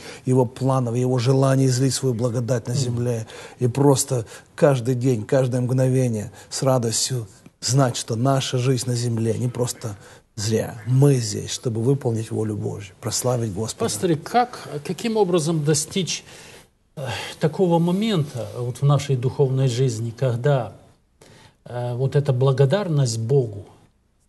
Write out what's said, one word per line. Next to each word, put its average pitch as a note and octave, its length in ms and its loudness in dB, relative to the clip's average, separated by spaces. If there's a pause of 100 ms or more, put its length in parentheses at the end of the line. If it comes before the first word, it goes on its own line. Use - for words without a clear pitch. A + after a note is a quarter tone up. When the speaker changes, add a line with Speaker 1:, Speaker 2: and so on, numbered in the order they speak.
(240)
Speaker 1:
Его B2+ 220 4
планов, B2+ 500 0
Его B2+ 220 2
желания C3+ 480 4
излить B2+ 260 2
свою C3 220 -2
благодать A#2+ 520 -2
на B2 60 -4
Speaker 2:
Мгм. C#3 100 0
Speaker 1:
земле. A#2+ 440 -2 (340)
И B2 80 2
просто C3 560 2 (300)
каждый C3+ 400 2
день, A#2+ 320 0
каждое C3 340 0
мгновение B2+ 720 0 (160)
с - 140 -6
радостью B2 640 0 (340)
знать, B2 380 2
что - 180 -4
наша C3 400 0
жизнь B2 320 0
на B2 80 -2
земле A2+ 420 0
не B2 100 -2
просто A#2 480 -6 (400)
зря. G#2+ 380 -2 (120)
Мы C3+ 300 6
здесь, G#2 360 -6
чтобы A2+ 300 -4
выполнить A#2 480 0
волю A2 260 -2
Божью, G#2 460 -8
прославить A#2 500 -2
Господа. A2 320 -6
Speaker 2:
Пастор, F3 320 -2
как, - 520 -2 (180)
каким A3 320 -4
образом F3 440 2
достичь, D3+ 600 -2 (720)
э, D3 60 -10 (360)
такого E3+ 400 2
момента F3 680 0 (120)
вот B2 220 -6
в C#3 60 0
нашей C#3+ 300 2
духовной C3 520 2
жизни, A#2 500 0
когда, B2 540 0 (920)
э, A#2+ 280 -6
вот C3 220 -2
эта C#3+ 160 2
благодарность C3+ 880 2
Богу, A2+ 480 0 (600)